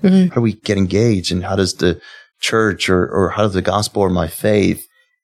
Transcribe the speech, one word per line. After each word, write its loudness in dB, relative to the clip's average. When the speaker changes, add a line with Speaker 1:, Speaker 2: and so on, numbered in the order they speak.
Speaker 1:
Mm-hmm. 4
Speaker 2:
how -8
do 0
we 0
get -4
engaged, 0
and -4
how -6
does 0
the 0
church -2
or, 2
or -2
how -2
does 0
the -2
gospel -2
or 2
my -2
faith 0